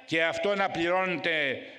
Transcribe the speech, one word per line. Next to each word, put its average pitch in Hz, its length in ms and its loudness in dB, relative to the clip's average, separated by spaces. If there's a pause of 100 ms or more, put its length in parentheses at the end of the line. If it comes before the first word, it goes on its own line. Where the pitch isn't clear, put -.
και 160 180 2
αυτό 196 320 0
να 196 140 2
πληρώνεται 170 920 0 (180)